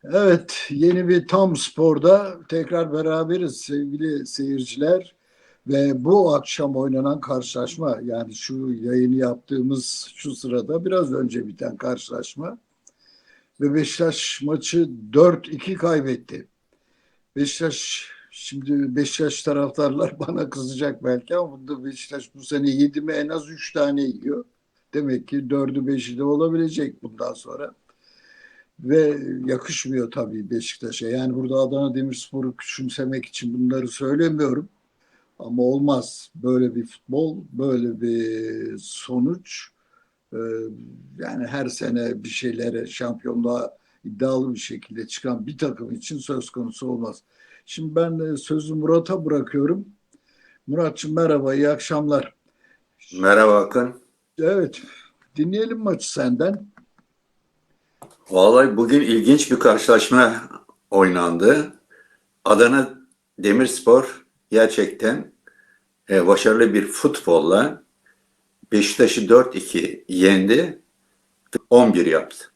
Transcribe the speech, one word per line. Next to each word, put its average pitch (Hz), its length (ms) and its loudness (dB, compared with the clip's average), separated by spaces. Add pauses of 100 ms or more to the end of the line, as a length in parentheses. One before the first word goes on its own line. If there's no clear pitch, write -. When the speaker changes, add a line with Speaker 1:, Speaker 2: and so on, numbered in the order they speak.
(120)
Speaker 1:
Evet, 185 580 2
yeni 175 380 2
bir 175 200 2
Tam 185 280 4
Spor'da 170 800 4 (100)
tekrar 165 440 -2
beraberiz 160 680 -2
sevgili 143 640 -6
seyirciler. 139 880 -2 (520)
Ve 139 380 0
bu 170 300 6
akşam 139 420 -4
oynanan 135 440 -2
karşılaşma, 127 840 -6
yani 117 320 -8
şu 131 380 -8
yayını 123 440 0
yaptığımız 127 1000 -4
şu 139 180 -10
sırada 131 500 -4
biraz 180 280 0
önce 120 340 -4
biten - 300 -10
karşılaşma. 127 840 -10 (1000)
Ve 143 140 0
Beşiktaş 156 680 -2
maçı 151 480 -2 (220)
dört 165 360 6
iki 156 260 -8
kaybetti. 139 760 -4 (880)
Beşiktaş, 143 720 -6 (220)
şimdi 139 680 -4
Beşiktaş 147 460 -2
taraftarlar 143 760 -2
<laughs> 143 100 -8
bana 139 220 -6
kızacak 131 540 -8
belki 127 320 -2
ama 170 160 -4
bunda 131 320 -12
Beşiktaş 135 500 -14
bu 135 100 -20
sene 143 260 -2
yedi 143 300 2
mi 156 120 -6
en 147 160 -4
az 156 200 -8
üç - 240 -16
tane 143 300 0
yiyor. 143 420 -6 (500)
Demek 139 340 -4
ki 135 220 -6
dördü 135 360 -2
beşi 123 320 -6
de 139 60 -4
olabilecek 160 760 -2
bundan 110 320 -10
sonra. - 400 -16 (1040)
Ve 147 380 2 (280)
yakışmıyor 131 640 -4
tabii 107 400 -8
Beşiktaş'a. 117 580 -8
Yani 127 260 -4
burada 131 200 -4
Adana 135 400 0
Demirspor'u 131 600 -6
küçümsemek 131 720 -8
için 120 280 -8
bunları 123 340 0
söylemiyorum. 147 800 0 (680)
Ama 120 240 -4
olmaz. 135 720 0
Böyle 123 400 0
bir 117 120 -6
futbol, 139 640 -6
böyle 120 480 -2
bir 113 760 -6
sonuç. - 920 -6 (640)
Ee, - 40 -10 (840)
yani 127 280 -10
her 135 200 -6
sene 117 580 -4
bir 117 40 -10
şeylere, 117 580 -6
şampiyonluğa 120 880 -4 (280)
iddialı 131 500 -2
bir 104 40 -10
şekilde 110 480 -12
çıkan 117 400 -6
bir 147 120 -12
takım 120 340 -6
için 139 260 -10
söz 127 320 -8
konusu 120 360 -10
olmaz. 117 360 -8 (440)
Şimdi 160 280 -10
ben, 165 240 0
e, 156 180 -4
sözü 151 380 -6
Murat'a 165 500 0
bırakıyorum. 147 640 0 (800)
Muratçım 151 480 -2
merhaba, 147 400 2
iyi 143 140 2
akşamlar. 147 640 -2 (840)
Speaker 2:
Merhaba 104 360 8
Akın. 123 380 0 (440)
Speaker 1:
Evet, 165 440 0 (540)
dinleyelim 208 420 -2
maçı 196 340 -4
senden. 139 560 -2 (1600)
Speaker 2:
Vallahi 107 460 8
bugün 117 240 4
ilginç 113 500 4
bir 123 80 2
karşılaşma 113 880 4 (420)
oynandı. 92 840 4 (720)
Adana 120 540 4 (400)
Demirspor 120 880 4 (240)
gerçekten, 110 840 2 (800)
e, 92 160 4
başarılı 110 480 6
bir 101 120 2
futbolla 90 960 2 (880)
Beşiktaş'ı 107 560 2
dört - 280 4
iki - 520 -6
yendi, 98 760 2 (880)
on 120 240 8
bir 85 120 4
yaptı. - 500 -4